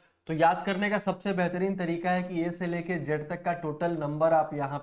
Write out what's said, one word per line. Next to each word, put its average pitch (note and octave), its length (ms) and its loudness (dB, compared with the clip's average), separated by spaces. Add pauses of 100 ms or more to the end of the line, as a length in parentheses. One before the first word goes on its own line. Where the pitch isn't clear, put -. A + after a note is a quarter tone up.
(280)
तो D#3+ 60 -2
याद E3 320 4
करने G3 240 0
का G#3 100 2
सबसे F#3+ 320 -2
बेहतरीन F3+ 440 0
तरीका E3+ 340 0
है F3+ 120 2
कि F3+ 200 -2
ए E3+ 80 0
से F3 160 -4
लेके E3+ 340 -2
जेड D3+ 280 -2
तक F3 160 -6
का F3 100 0
टोटल D#3+ 420 -2
नंबर D3+ 360 2
आप D#3 220 4
यहाँ C#3+ 280 -2